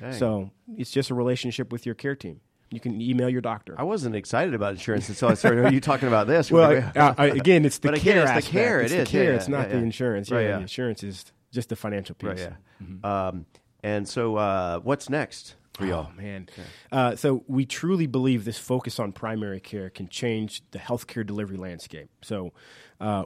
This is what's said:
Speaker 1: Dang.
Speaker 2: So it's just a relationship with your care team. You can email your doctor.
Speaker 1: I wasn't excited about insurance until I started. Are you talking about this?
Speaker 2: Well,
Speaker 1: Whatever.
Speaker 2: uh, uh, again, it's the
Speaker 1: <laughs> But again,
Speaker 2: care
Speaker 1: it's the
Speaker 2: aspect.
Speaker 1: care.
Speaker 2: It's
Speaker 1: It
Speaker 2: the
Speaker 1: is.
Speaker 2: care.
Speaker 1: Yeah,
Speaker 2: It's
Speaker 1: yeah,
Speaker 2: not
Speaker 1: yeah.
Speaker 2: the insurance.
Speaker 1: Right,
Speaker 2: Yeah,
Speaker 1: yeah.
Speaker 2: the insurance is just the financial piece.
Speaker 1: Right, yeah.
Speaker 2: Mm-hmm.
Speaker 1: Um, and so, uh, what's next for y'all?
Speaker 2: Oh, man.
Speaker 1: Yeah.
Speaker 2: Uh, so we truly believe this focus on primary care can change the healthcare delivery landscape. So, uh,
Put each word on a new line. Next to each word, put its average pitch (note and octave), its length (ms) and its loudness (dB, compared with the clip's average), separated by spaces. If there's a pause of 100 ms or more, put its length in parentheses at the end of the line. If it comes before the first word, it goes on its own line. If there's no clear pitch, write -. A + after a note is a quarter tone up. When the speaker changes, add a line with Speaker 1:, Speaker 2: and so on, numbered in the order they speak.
Speaker 1:
Dang. B2+ 140 -12
Speaker 2:
So G#2+ 380 -2 (260)
it's B2 140 -8
just C3+ 180 0
a B2+ 60 -4
relationship B2 560 -2
with A#2+ 140 -8
your A#2 100 -6
care C#3 200 -6
team. E2+ 240 -14 (320)
You A2+ 80 -10
can A2 220 -6
email B2 280 0
your B2 120 -2
doctor. A2 360 -6
Speaker 1:
I C3 60 -6
wasn't D#3 320 -4
excited B2+ 380 -2
about G#2 200 -2
insurance G2 360 -4
until A#2 200 2
I A2 40 6
started. A#2+ 320 4
Are C3+ 80 6
you C3 80 4
talking C3+ 260 0
about A2 200 4
this? D#3 240 4
Speaker 2:
Well, D#3+ 180 10
Speaker 1:
Whatever. C3+ 300 4
Speaker 2:
uh, C#3+ 180 10
uh, C#3+ 60 4 (100)
again, D3+ 320 6
it's C3+ 140 0
the - 80 2
Speaker 1:
<laughs> C#3+ 40 4
But D3+ 80 2
again, G#3 140 6
Speaker 2:
care F#3 100 6
Speaker 1:
it's C3+ 80 4
the A#2+ 60 4
Speaker 2:
aspect. - 160 -2
Speaker 1:
care. G#3 280 2
Speaker 2:
It's A#2+ 120 2
Speaker 1:
It - 40 0
Speaker 2:
the E3+ 40 4
Speaker 1:
is. B2 80 -2
Speaker 2:
care. - 140 4
Speaker 1:
Yeah, C#3 140 4
Speaker 2:
It's - 120 -4
Speaker 1:
yeah, C#3+ 80 0
Speaker 2:
not C3 120 -2
Speaker 1:
yeah. A#2 80 0
Speaker 2:
the A#2+ 60 2
insurance. A2+ 480 -2
Speaker 1:
Right, A#2+ 100 2
Speaker 2:
Yeah, G#2+ 80 0
Speaker 1:
yeah. G2+ 80 0
Speaker 2:
the F#2+ 40 -6
insurance A2 420 -6
is F#2+ 220 -12 (260)
just A#2 180 -6
the A2+ 60 -6
financial G2+ 380 -6
piece. - 160 -10
Speaker 1:
Right, F#2 100 -8
yeah. F2 140 -10 (300)
Speaker 2:
Mm-hmm. F#2+ 220 -12
Speaker 1:
Um, F#2 400 -4 (360)
and G#2 260 -4
so, A2+ 280 -2
uh, F#2+ 460 -2
what's C3+ 280 -4
next - 460 -6 (180)
for G2 140 -6
y'all? D#2+ 240 -4
Speaker 2:
Oh, E2 40 -20
man. G2 400 -14
Speaker 1:
Yeah. F#2 80 -16 (280)
Speaker 2:
Uh, B2 240 2
so C3+ 320 0
we C3+ 180 -2
truly E3 400 -2
believe B2+ 400 0
this A2 140 -8
focus B2+ 400 -4
on G2+ 140 -6
primary G#2+ 480 -8
care G2 280 -10
can F#2 180 -14
change A2 540 -4 (100)
the - 80 -12
healthcare A#2+ 460 -6
delivery G2+ 320 -8
landscape. F2 520 -14 (120)
So, F#2 320 -8 (480)
uh, G2+ 240 -2